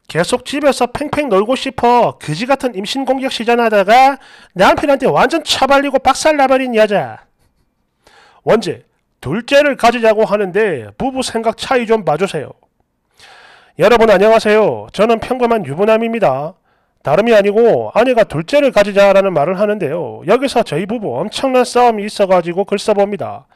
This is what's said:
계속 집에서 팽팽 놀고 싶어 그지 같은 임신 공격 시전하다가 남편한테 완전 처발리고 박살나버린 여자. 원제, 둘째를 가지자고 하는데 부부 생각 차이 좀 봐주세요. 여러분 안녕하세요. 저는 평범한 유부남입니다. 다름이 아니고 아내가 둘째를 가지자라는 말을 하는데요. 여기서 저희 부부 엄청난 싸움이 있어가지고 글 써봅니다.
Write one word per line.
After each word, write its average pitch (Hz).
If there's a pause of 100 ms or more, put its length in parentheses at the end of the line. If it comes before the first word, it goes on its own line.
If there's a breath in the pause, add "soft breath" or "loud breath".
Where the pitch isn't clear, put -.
계속 180
집에서 269
팽팽 294
놀고 214
싶어 240
그지 156
같은 262
임신 214
공격 262
시전하다가 233 (340 loud breath)
남편한테 277
완전 233
처발리고 277
박살나버린 262
여자. 185 (1160 soft breath)
원제, 170 (340)
둘째를 247
가지자고 220
하는데 180
부부 262
생각 220
차이 247
좀 220
봐주세요. 156 (1300 soft breath)
여러분 220
안녕하세요. 208
저는 220
평범한 233
유부남입니다. 190 (500)
다름이 202
아니고 202
아내가 233
둘째를 254
가지자라는 196
말을 170
하는데요. 165
여기서 240
저희 160
부부 190
엄청난 254
싸움이 240
있어가지고 185
글 202
써봅니다. 196 (100)